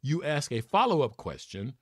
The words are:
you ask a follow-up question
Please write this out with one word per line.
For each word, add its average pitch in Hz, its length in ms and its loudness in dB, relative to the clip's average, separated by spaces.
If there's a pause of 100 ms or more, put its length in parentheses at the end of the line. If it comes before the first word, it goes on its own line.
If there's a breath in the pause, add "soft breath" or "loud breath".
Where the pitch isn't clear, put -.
you 151 220 0
ask 147 280 -2
a 113 80 -2
follow-up 175 560 2
question 98 640 -8